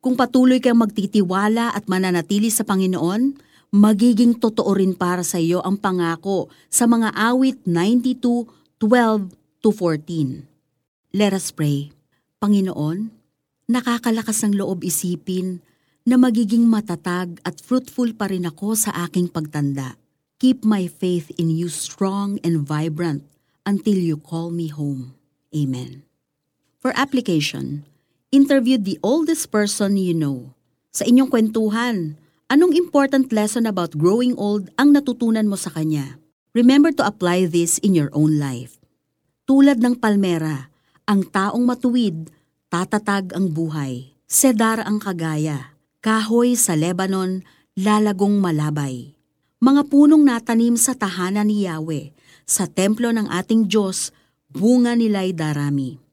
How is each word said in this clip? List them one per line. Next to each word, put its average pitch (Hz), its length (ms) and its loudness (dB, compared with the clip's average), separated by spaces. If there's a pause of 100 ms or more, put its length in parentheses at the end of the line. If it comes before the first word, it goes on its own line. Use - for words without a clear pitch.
Kung 254 160 -2
patuloy 254 460 2
kang 233 180 4
magtitiwala 208 960 -2
at 208 80 -8
mananatili 185 640 -2
sa 214 160 -2
Panginoon, 190 720 -2 (320)
magiging 220 720 4
totoo 220 320 0
rin 190 240 2
para 180 240 -2
sa 180 160 -6
iyo 170 240 0
ang 190 160 -2
pangako 180 720 -2 (240)
sa 240 160 2
mga 233 240 2
Awit 247 560 0
ninety-two, 240 800 0 (320)
twelve 220 480 2 (320)
to 220 80 2
fourteen. 160 800 -4 (640)
Let 196 240 0
us - 160 -8
pray. 143 400 -4 (480)
Panginoon, 196 720 -2 (560)
nakakalakas 233 800 -2
ng 202 80 0
loob 190 320 -4
isipin 180 720 -6 (480)
na 254 80 4
magiging 233 480 2
matatag 180 800 -2
at - 160 -12
fruitful 247 560 -4
pa 202 160 -6
rin 180 160 -4
ako 208 300 -6
sa - 160 -4 (100)
aking 175 240 -2
pagtanda. 143 720 -6 (400)
Keep 254 240 0
my 202 240 2
faith 180 480 -4
in 165 160 0
you 170 160 -2
strong 196 720 -6
and 165 240 0
vibrant 156 640 -4 (420)
until 202 320 0
you 165 160 -2
call 165 320 -10
me 170 240 -6
home. 139 400 -8 (400)
Amen. 131 540 -6 (720)
For - 180 -4
application, 147 880 -4 (460)
interview 269 480 4
the 196 240 -4
oldest 311 480 -2
person 202 480 0
you 180 160 -2
know. 135 400 -4 (400)
Sa - 80 -4
inyong 254 240 4
kwentuhan, 220 880 -2 (320)
anong 311 320 4
important 277 560 0
lesson 214 320 0
about 180 320 -4
growing 220 400 2
old 208 400 -2
ang 285 160 6
natutunan 233 560 0
mo 196 80 -4
sa 160 160 -10
kanya? 151 480 -4 (320)
Remember 269 400 6
to - 80 -2
apply 180 480 0
this 170 320 0
in 190 160 2
your 143 160 -2
own 151 240 2
life. 127 400 -8 (720)
Tulad 269 320 6
ng 247 160 0
palmera, 170 720 0 (400)
ang 196 160 2
taong 208 400 -2
matuwid, 240 640 -2 (400)
tatatag 190 640 -2
ang 180 160 -2
buhay. 151 640 -6 (160)
Sedar 226 560 2
ang 208 160 -4
kagaya. 156 720 -6 (240)
Kahoy 220 560 0
sa 175 240 0
Lebanon, 185 640 -2 (320)
lalagong 208 640 2
malabay. 147 720 -2 (480)
Mga 277 320 4
punong 294 320 8
natanim 233 560 2
sa 254 160 0
tahanan 196 560 -2
ni 208 160 0
Yahweh, 156 480 -6 (320)
sa - 240 -2
templo 226 400 0
ng 220 160 -2
ating 214 400 0
Diyos, 190 480 -2 (340)
bunga 240 460 2
nila'y 202 400 0
darami. 143 640 -4 (140)